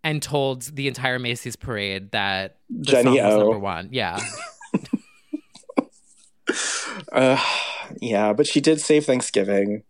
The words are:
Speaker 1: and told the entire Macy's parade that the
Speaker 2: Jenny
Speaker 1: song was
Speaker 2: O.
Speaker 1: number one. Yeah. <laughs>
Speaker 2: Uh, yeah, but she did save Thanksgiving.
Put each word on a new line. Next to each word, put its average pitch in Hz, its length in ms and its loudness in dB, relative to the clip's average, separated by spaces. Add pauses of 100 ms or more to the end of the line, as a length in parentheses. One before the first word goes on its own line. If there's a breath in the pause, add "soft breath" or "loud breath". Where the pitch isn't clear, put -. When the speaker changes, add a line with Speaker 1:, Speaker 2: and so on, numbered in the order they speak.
Speaker 1:
and 151 180 -2
told 135 400 -2
the 139 260 -6
entire 127 320 -2
Macy's 120 360 -6
parade 101 560 -6
that 98 460 -2 (120)
the 156 220 -8
Speaker 2:
Jenny 123 260 6
Speaker 1:
song 104 80 2
was 107 80 6
Speaker 2:
O. 107 60 6
Speaker 1:
number 107 200 4
one. 95 320 -6
Yeah. 101 320 -2
<laughs> - 60 -10 (2750 loud breath)
Speaker 2:
Uh, 131 280 4 (600 loud breath)
yeah, 107 320 2
but 147 140 2
she - 140 2
did 156 200 4
save 151 240 4
Thanksgiving. 101 840 0